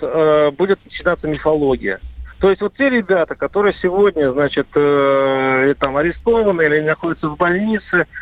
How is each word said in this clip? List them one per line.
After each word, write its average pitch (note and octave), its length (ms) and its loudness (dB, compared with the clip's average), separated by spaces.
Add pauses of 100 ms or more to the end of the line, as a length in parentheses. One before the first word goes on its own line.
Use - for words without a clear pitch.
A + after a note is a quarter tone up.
э, D3+ 520 2
будет F#3+ 340 0
начинаться - 420 -4
мифология. C#3 720 0 (380)
То G3 120 2
есть F#3+ 100 0
вот G3+ 160 -6
те C#4 140 0
ребята, F#3+ 440 0
которые F#3+ 460 -2
сегодня, F3+ 500 2
значит, C#3 440 -2
э, C3+ 1080 2
там C3+ 160 -2
арестованы F#3+ 680 0
или D3+ 180 2
находятся D#3 480 -4
в D3 100 -8
больнице, F#3 680 0 (160)